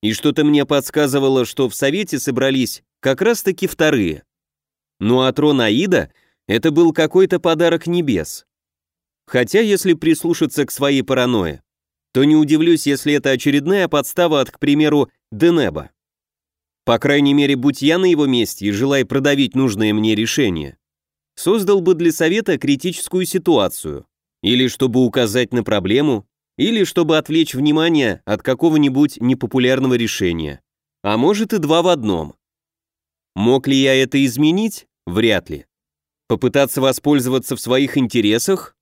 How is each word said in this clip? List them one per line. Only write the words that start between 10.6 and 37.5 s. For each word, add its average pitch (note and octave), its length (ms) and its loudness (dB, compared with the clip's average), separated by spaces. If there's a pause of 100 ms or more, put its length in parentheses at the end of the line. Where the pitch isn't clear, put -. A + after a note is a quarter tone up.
к - 40 -14
своей C#3 320 0
паранойе, A#2 600 -2 (500)
то C3 120 2
не D3+ 120 4
удивлюсь, D#3 500 2
если C#3+ 280 -2
это C#3 160 0
очередная D3 580 0
подстава D3+ 540 0
от, A#2+ 80 -6
к - 80 -20
примеру, D3 520 2 (220)
Денеба. A2 580 0 (920)
По A#2 140 0
крайней C#3+ 340 2
мере, C#3+ 240 2
будь C3 240 -2
я D3+ 160 2
на F#3 80 0
его D#3 220 2
месте A#2 400 -2
и G#2 60 0
желая C3 340 0
продавить C#3 480 0
нужное A2 400 0
мне G#2+ 200 0
решение, G2+ 600 -2 (580)
создал G3+ 460 0
бы F3 140 2
для D#3+ 180 0
совета E3+ 460 -2
критическую E3+ 680 -4
ситуацию, A#2+ 800 -2 (380)
или B2 260 2
чтобы B2+ 340 0
указать A#2+ 520 0
на A#2 100 0
проблему, G#2+ 640 0 (280)
или G#3 280 0
чтобы E3 340 0
отвлечь D#3 360 -2
внимание D3 680 0
от G2+ 180 -4
какого-нибудь C#3+ 800 0
непопулярного B2+ 760 0
решения. E2+ 680 -4 (420)
А G#2 140 -2
может G3+ 360 0
и - 60 -2
два D#3+ 240 0
в F3 60 0
одном. G2+ 460 -2 (1000)
Мог B2 320 2
ли C3+ 100 0
я C3+ 180 2
это C3+ 300 0
изменить? D#3 600 0 (200)
Вряд G2+ 440 -2
ли. D2 160 -14 (640)
Попытаться C3+ 520 0
воспользоваться C3 760 0